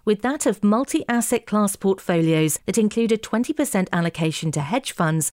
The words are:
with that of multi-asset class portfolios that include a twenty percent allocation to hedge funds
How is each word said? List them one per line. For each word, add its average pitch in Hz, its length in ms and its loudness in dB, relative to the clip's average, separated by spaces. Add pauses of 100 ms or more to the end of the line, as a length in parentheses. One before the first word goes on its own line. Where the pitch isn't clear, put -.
with 214 180 0
that 277 240 -2
of 214 180 0
multi-asset 240 800 0
class 208 300 0
portfolios 165 920 2
that 202 120 0
include 226 320 2
a 226 60 2
twenty 226 360 -2
percent 208 400 0
allocation 165 600 -2
to 151 80 -2
hedge 180 320 -4
funds 160 400 0